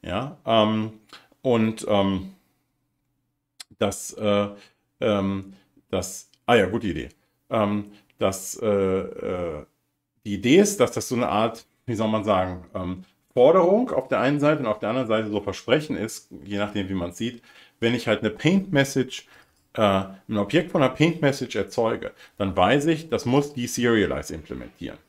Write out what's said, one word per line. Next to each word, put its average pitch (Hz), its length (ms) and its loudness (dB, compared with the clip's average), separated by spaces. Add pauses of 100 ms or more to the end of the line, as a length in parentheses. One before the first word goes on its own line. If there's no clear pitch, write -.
Ja, 101 440 -6
ähm, 110 460 2 (500)
und, 110 460 2
ähm, 98 460 0 (1400)
das, - 340 -4
äh, 101 360 0 (520)
ähm, 98 540 -2 (360)
das, - 400 -6 (160)
ah 117 80 4
ja, 104 120 6
gute 110 200 -4
Idee. 73 220 -6 (420)
Ähm, 104 420 -2 (260)
das, - 440 -2
äh, 117 60 0
äh, 95 960 -2 (600)
die 101 100 -4
Idee 120 240 4
ist, 208 220 4
dass 120 120 4
das - 160 -6
so 123 80 -2
eine 120 120 0
Art, 110 380 -2 (200)
wie 120 80 -4
soll 110 140 -2
man 107 160 -2
sagen, 92 400 0 (100)
ähm, 92 300 -8 (360)
Forderung 185 520 6
auf - 160 -4
der 110 120 0
einen 143 180 2
Seite 147 220 2
und 127 60 -2
auf 107 140 -2
der 107 100 -2
anderen 123 180 -2
Seite 110 220 0
so 104 100 -2
Versprechen 135 560 -2
ist, - 340 -8 (140)
je 101 140 -6
nachdem, 101 320 -4
wie 98 40 -4
man's 87 220 -6
sieht, 117 260 -8 (360)
wenn 117 160 0
ich 117 120 -4
halt 107 140 2
eine 107 80 -2
Paint 190 420 0
Message, 135 560 0 (460)
äh, - 80 -4 (480)
ein 110 80 -4
Objekt 104 340 0
von 165 120 2
einer 127 100 2
Paint 165 300 0
Message 131 340 0
erzeuge, 110 560 -2 (240)
dann 95 180 -2
weiß 110 340 4
ich, 160 200 -2
das 117 160 -2
muss 143 300 2
die 120 120 -6
Serialize 101 680 0
implementieren. 65 640 -12 (100)